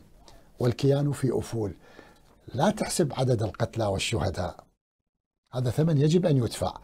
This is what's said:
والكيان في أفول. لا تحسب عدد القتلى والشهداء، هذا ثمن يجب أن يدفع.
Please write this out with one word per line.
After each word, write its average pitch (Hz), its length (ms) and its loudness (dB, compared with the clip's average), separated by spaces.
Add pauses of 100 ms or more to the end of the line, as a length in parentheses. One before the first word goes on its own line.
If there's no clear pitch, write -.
(580)
والكيان 139 540 2
في 123 260 -2
أفول. 107 360 -4 (800)
لا 160 160 2
تحسب 175 420 -2
عدد 127 300 0
القتلى 107 440 -2
والشهداء، 92 800 -2 (880)
هذا 123 180 -2
ثمن 156 280 2
يجب 160 280 4
أن 147 100 4
يدفع. 101 480 -2